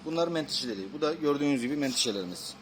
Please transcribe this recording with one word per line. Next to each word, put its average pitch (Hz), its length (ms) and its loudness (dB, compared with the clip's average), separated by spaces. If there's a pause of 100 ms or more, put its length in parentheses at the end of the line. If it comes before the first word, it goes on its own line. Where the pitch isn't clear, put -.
Bunlar 165 240 2
menteşe 156 400 -2
deliği. 98 240 -6
Bu 147 80 -6
da 151 140 2
gördüğünüz 143 480 4
gibi 135 140 0
menteşelerimiz. 104 840 -2